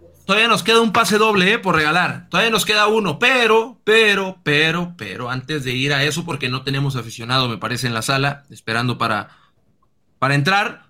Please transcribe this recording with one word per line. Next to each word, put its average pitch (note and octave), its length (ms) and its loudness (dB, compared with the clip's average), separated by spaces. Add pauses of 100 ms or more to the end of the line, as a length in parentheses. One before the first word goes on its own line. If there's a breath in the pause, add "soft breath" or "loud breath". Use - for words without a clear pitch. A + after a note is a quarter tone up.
(240)
todavía A3 240 2
nos G#3+ 140 2
queda A3+ 180 4
un A3+ 120 2
pase G#3+ 260 2
doble, G#3 340 4
eh, A#3 60 2
por F#3 180 0
regalar. D#3 540 0
Todavía G#3+ 200 0
nos G3 140 0
queda G#3 240 2
uno, G#3 300 0
pero, A#3 640 2
pero, G3+ 580 2
pero, D#3+ 540 0
pero G#2+ 320 -10
antes C3 360 -6
de B2 100 -4
ir C3+ 180 -2
a C#3 100 0
eso, D3+ 220 -2
porque E3 240 -6
no C3 160 -6
tenemos C#3 320 -2
aficionado, A#2+ 500 -4
me A2+ 120 -4
parece, A#2 280 -6
en A#2+ 80 -4
la A2+ 80 -4
sala, C#3 480 -2
esperando A#2+ 480 -4
para, A2 300 -2 (880 soft breath)
para C3+ 160 0
entrar, G3 560 0